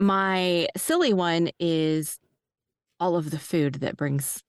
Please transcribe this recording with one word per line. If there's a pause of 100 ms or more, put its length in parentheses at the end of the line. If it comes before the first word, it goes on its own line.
my
silly
one (100)
is (800)
all
of
the
food
that
brings